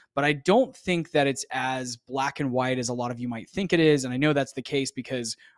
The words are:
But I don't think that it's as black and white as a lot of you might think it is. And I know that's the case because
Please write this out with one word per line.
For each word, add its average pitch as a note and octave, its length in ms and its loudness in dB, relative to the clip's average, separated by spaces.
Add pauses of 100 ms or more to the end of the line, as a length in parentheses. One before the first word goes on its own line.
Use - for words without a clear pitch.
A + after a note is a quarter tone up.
(140)
But C#3 100 0
I D3+ 100 2
don't G#3+ 420 2
think E3+ 360 -4
that C#3+ 140 4
it's C3+ 240 -2
as C3 460 -4
black C3+ 440 -4
and C3+ 100 -2
white B2+ 280 0
as A#2+ 100 -2
a B2 60 -4
lot A#2+ 160 -4
of A#2 80 -8
you A#2+ 100 -6
might A#2+ 200 -10
think F#3+ 240 -4
it E3+ 80 6
is. D3 240 6
And B2 80 -6
I B2 40 -2
know D3+ 160 4
that's C#3 200 0
the C3 100 -8
case C3+ 280 -4
because A#2+ 460 -8 (220)